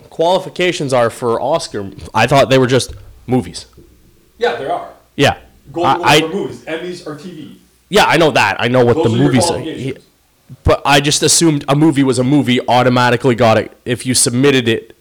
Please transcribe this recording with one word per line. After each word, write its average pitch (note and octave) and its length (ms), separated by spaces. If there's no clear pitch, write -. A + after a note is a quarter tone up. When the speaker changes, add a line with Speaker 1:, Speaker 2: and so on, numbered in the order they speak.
Speaker 1:
qualifications F3 840
are A#2+ 160
for A#2 320
Oscar. A#2+ 520
I A2+ 140
thought C3 240
they C3 80
were B2+ 80
just B2 260
movies. A#2 380
Speaker 2:
Yeah, A#3+ 200
there - 160
are. - 180
Speaker 1:
Yeah. C3+ 240
Speaker 2:
Golden E3+ 320
Speaker 1:
I, D3+ 160
Speaker 2:
Globes D#3+ 40
Speaker 1:
I - 20
Speaker 2:
are - 80
movies. C3 300
Emmys E3 420
are D3 100
T F3+ 140
V. - 300
Speaker 1:
Yeah, F#3 180
I B2+ 100
know D#3 160
that. A2 280
I A#2 60
know B2 180
what A#2+ 120
Speaker 2:
Those E3 80
Speaker 1:
the D3+ 80
Speaker 2:
are A#2 40
your C3+ 100
Speaker 1:
movies C3 180
are. - 40
Speaker 2:
qualifications. - 460
Speaker 1:
Yeah. - 720
But - 200
I C#3+ 160
just C#3+ 220
assumed D#3 460
a C#3+ 80
movie D3 260
was B2+ 160
a B2+ 60
movie, B2 420
automatically B2 680
got A2 220
it. - 260
If A#2+ 200
you B2+ 100
submitted C3 520
it - 340